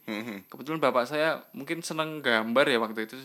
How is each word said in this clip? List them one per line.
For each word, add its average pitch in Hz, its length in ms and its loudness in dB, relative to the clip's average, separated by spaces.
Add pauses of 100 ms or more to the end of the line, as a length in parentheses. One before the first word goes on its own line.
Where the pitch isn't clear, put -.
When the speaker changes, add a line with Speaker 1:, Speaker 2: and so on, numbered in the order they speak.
Speaker 1:
Mhm. 107 420 -8
Speaker 2:
Kebetulan 156 320 -6
bapak 123 260 4
saya 151 360 0 (100)
mungkin 160 300 -8
seneng 156 400 -4
gambar 117 440 4
ya 131 120 4
waktu 110 260 0
itu, 117 220 -10